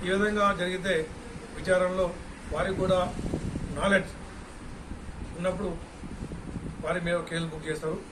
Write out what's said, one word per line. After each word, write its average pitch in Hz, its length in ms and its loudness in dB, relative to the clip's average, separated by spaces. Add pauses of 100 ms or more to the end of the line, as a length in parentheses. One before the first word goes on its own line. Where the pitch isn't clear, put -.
ఈ 180 100 0
విధంగా 208 300 6 (160)
జరిగితే 180 340 2 (640)
విచారణలో 185 480 4 (480)
వారికి 185 280 0
కూడా 185 160 6 (800)
నాలెడ్జ్ 196 340 4 (1300)
ఉన్నప్పుడు 180 320 0 (1120)
వారి 170 220 2
మీద 175 100 2 (120)
కేసులు 165 240 -2
బుక్ 156 180 -8
చేస్తారు 160 280 -2 (140)